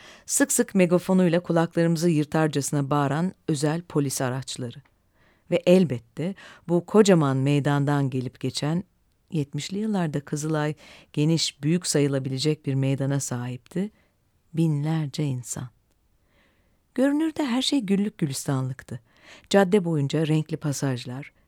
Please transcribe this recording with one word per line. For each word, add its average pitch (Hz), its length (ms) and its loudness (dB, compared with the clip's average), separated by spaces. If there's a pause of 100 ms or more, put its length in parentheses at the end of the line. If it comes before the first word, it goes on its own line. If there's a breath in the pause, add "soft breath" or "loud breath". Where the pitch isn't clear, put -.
(260 loud breath)
sık - 260 0
sık - 240 0
megafonuyla 180 640 4
kulaklarımızı 170 720 2
yırtarcasına 147 800 0
bağıran 147 440 0 (140)
özel 156 340 0
polis 143 400 -2
araçları. 127 600 -6 (720)
Ve 175 140 0
elbette 175 680 2 (320 loud breath)
bu 170 180 0
kocaman 170 520 4
meydandan 143 720 0
gelip 123 300 -6
geçen, 151 440 -4 (480)
yetmişli 143 460 -6
yıllarda 190 420 -2
Kızılay 151 540 -4 (400 loud breath)
geniş, 151 500 0
büyük 170 240 0
sayılabilecek 139 800 0
bir 139 80 -2
meydana 135 460 0
sahipti, 127 720 -6 (640)
binlerce 156 720 -2
insan. 127 460 -6 (1300)
Görünürde 294 500 0
her 247 160 0
şey 277 180 0
güllük 196 380 -2
gülistanlıktı. 131 800 -4 (500 soft breath)
Cadde 196 360 4
boyunca 151 420 0
renkli 156 300 0
pasajlar, 131 760 -6 (160)